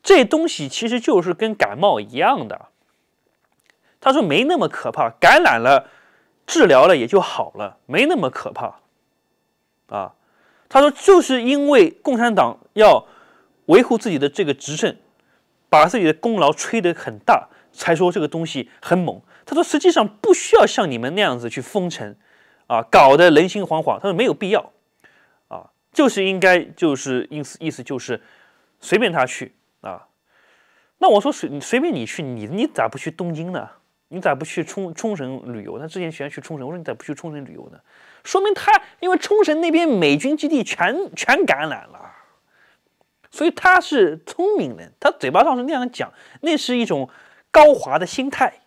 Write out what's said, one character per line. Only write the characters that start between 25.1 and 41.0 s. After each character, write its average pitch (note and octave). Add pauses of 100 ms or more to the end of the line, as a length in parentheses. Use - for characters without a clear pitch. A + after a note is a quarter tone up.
啊， - (220)
就 C#4+
是 G3
应 F#3+
该， F3+
就 D#3
是 B2+
意 D3
思， -
意 D#3
思 C3
就 B2+
是 A#2 (580)
随 -
便 G#3+
他 C3+
去 - (260)
啊。” F#2 (920)
那 F#4
我 G#3
说 D4
随-， - (100)
随 B3
便 D#4+
你 A#2+
去， -
你， A#2+
你 G3
咋 A#2
不 B2
去 D#3+
东 E3+
京 E3+
呢？ A#2 (420)
你 E3+
咋 F3
不 C3+
去 D#3+
冲-， F3+
冲 G#3+
绳 C3
旅 G#2+
游？ -
他 D3+
之 F3+
前 E3
喜 D#3
欢 D3
去 D3
冲 D#3+
绳， B2+
我 D#3
说 F3+
你 D#3+
咋 B2
不 -
去 D3
冲 D#3+
绳 D3
旅 E2
游 -
呢？ - (460)
说 -
明 G4+
他， - (280)
因 F4+
为 F#4
冲 G#4
绳 D#4
那 E4+
边 E4
美 E3+
军 C4+
基 D4
地 C#4
全， A#3